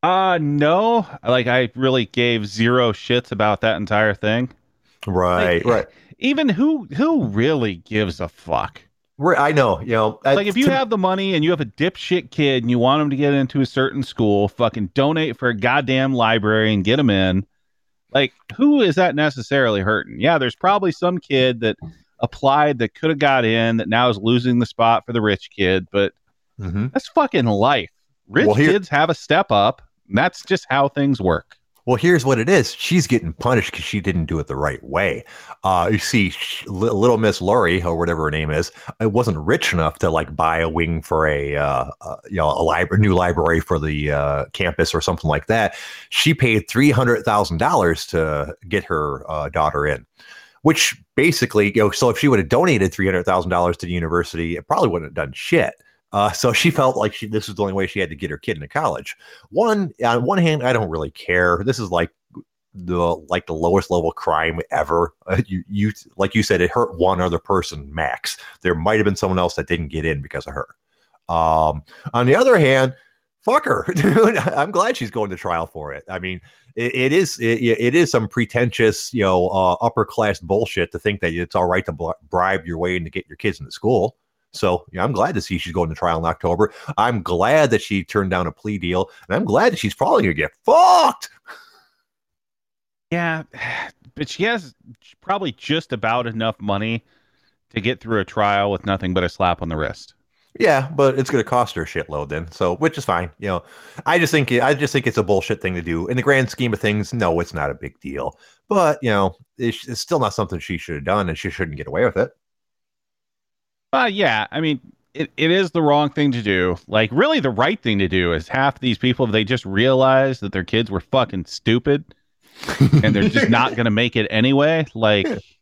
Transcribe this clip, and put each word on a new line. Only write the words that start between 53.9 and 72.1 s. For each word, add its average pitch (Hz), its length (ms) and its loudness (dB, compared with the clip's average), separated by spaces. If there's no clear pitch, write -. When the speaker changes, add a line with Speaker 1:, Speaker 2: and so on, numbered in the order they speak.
Speaker 2:
university, 85 680 -4
it 78 100 -14
probably 156 220 0
wouldn't 85 200 -6
have 76 60 -16
done 71 180 -6
shit. - 420 -2
Uh, 101 200 2
so 120 220 -2
she - 180 2
felt 131 240 0
like 107 180 -2
she, - 140 -12
this 107 200 -6
was 104 100 -12
the 104 40 -4
only 98 120 -2
way 98 120 -2
she 98 140 -6
had 90 100 -4
to 78 60 -12
get 80 140 -8
her 73 80 -8
kid 92 180 -6
into 73 140 -14
college. 127 480 -4
One, 208 420 0
on 120 180 2
one 190 140 0
hand, 156 260 2
I 127 80 0
don't 110 180 0
really 78 220 -6
care. 90 540 0
This 127 120 0
is 104 140 -6
like 85 180 0
the, 87 440 -2
like, 92 200 -4
the 82 60 -6
lowest 85 380 0
level 82 220 0
crime 82 480 -2
ever. 82 420 -2
Uh, 92 180 -2
you, 92 220 -8
you, 101 240 -2
like 98 180 -2
you 110 80 2
said, 92 200 2
it 90 100 2
hurt 117 260 -2
one 92 220 2
other 87 200 0
person 76 540 -4
max. 71 440 -6
There 90 140 0
might 92 200 0
have 107 80 2
been 98 140 0
someone 92 220 0
else 87 160 0
that 78 120 -6
didn't 80 220 -4
get 78 160 -6
in 76 160 -2
because 69 260 -12
of 71 60 -14
her. - 220 -12
Um, 80 560 0